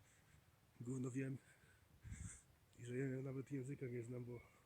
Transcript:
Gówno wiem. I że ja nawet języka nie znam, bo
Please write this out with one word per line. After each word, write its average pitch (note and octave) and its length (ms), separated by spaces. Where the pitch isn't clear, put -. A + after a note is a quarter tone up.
Gówno B2+ 300
wiem. C3+ 260
I A#2+ 60
że A#2+ 120
ja C3 240
nawet C3+ 300
języka C3+ 340
nie A#2+ 180
znam, B2 220
bo A#2+ 140